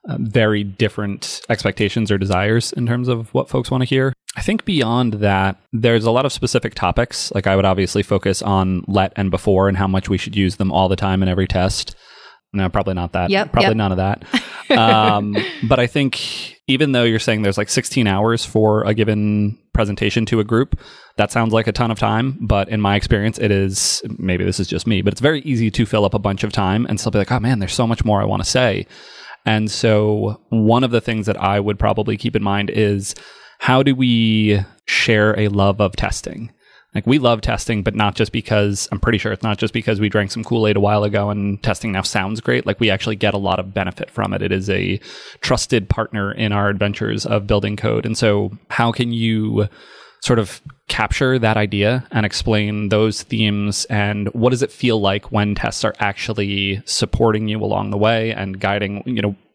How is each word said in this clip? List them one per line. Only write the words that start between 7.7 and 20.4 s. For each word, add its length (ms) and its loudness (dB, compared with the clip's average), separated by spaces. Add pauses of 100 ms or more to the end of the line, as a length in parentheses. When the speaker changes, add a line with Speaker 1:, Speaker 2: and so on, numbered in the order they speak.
Speaker 1:
focus 400 0
on 440 0
let 280 2
and 160 0
before 360 2
and 80 2
how 120 0
much 200 0
we 120 0
should 160 -8
use 220 0
them 140 -2
all 160 2
the 80 2
time 280 0
in 40 2
every 200 0
test. 480 -2 (580)
No, 160 0
probably 240 -2
not 200 -6
that. 180 0
Speaker 2:
Yep, 200 0
Speaker 1:
Probably 180 2
Speaker 2:
yep. 60 2
Speaker 1:
none 160 0
of 60 0
that. 320 -2
Speaker 2:
<laughs> 140 -2 (220)
Speaker 1:
Um, 720 4 (240)
but 160 2
I 80 2
think 720 -4 (100)
even 240 2
though 120 4
you're 160 4
saying 240 0
there's, 140 2
like, 120 -2
sixteen 380 0
hours 380 2
for 380 4
a 120 0
given 640 0 (160)
presentation 500 0
to 140 0
a 40 0